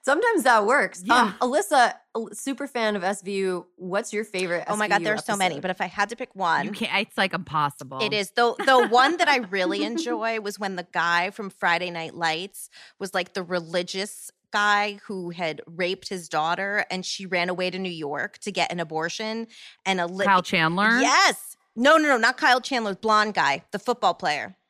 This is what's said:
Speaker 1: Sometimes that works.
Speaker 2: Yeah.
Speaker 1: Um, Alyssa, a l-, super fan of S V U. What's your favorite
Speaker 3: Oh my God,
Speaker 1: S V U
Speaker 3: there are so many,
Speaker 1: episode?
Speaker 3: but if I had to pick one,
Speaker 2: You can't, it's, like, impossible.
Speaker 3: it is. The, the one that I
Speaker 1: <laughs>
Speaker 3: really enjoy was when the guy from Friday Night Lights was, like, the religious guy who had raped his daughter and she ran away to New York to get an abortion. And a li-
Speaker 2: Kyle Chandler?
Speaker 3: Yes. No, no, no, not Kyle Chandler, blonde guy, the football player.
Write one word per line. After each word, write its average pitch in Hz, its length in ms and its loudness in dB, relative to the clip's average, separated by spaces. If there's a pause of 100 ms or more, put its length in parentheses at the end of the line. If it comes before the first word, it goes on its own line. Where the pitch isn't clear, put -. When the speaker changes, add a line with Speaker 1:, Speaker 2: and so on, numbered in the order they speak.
Speaker 1:
Sometimes 349 380 2
that 220 220 4
works. 220 400 0
Speaker 2:
Yeah. 233 340 4
Speaker 1:
Um, 247 100 0
Alyssa, 254 440 4
a - 20 -12 (180)
l-, 226 200 -4
super 277 340 -8
fan 220 300 0
of 180 80 -4
S 202 160 -2
V 196 140 -6
U. 185 320 -2 (100)
What's 185 340 -4
your 214 140 -4
favorite 180 420 -4
Speaker 3:
Oh 202 80 -2
my 214 140 0
God, 208 60 2
Speaker 1:
S 190 40 4
V 170 40 -2
U - 20 -4
Speaker 3:
there 214 80 0
are 214 40 -2
so 208 200 -4
many, 180 180 0
Speaker 1:
episode? 143 60 -10
Speaker 3:
but 185 100 -4
if - 80 -8
I 196 60 -2
had 202 240 -4
to 233 80 -10
pick - 180 -12
one, 160 300 0
Speaker 2:
You - 60 -8
can't, 196 360 -4
it's, - 100 -12
like, 196 160 0
impossible. 143 680 -4
Speaker 3:
it - 100 -2
is. 208 200 -4
The, 240 220 2 (120)
the 254 240 6
one 262 260 4
that 339 140 2
I 277 80 4
Speaker 1:
<laughs> 214 120 -4
Speaker 3:
really 202 360 0
enjoy 226 560 -4
was 196 180 -8
when 196 160 -4
the 175 160 -8
guy 175 380 0
from 202 200 -10
Friday 175 400 0
Night 165 260 -10
Lights 165 540 -4 (300)
was, 196 140 -10
like, 180 200 -4
the 190 100 -6
religious 180 880 -6 (220)
guy 208 560 2
who 185 220 -8
had 165 360 -6
raped 180 440 -6
his 180 180 -10
daughter 180 640 -2
and 185 140 -6
she - 200 -8
ran 175 220 -2
away 180 220 -2
to 185 100 -8
New 190 100 -6
York 151 500 -8
to 208 120 -8
get 175 220 -2
an 175 80 -4
abortion. 175 680 -6 (380)
And 185 160 0
a 170 40 0
li- 190 200 -2
Speaker 2:
Kyle 185 180 6
Chandler? 190 560 2
Speaker 3:
Yes. - 560 2 (220)
No, 277 180 8
no, 302 140 4
no, 262 80 6
not 233 180 2
Kyle 262 240 4
Chandler, 226 340 -2
blonde 214 420 2
guy, 143 360 2
the 202 80 -6
football 214 360 0
player. 143 420 -4 (120)